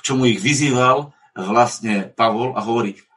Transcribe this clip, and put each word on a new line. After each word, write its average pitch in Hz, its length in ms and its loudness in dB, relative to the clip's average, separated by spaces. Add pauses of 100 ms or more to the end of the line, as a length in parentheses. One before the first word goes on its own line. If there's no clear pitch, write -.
čomu 131 240 2
ich 107 80 2
vyzýval 131 800 0 (160)
vlastne 104 800 -2
Pavol 113 400 0
a 104 80 -4
hovorí: 107 320 -2 (240)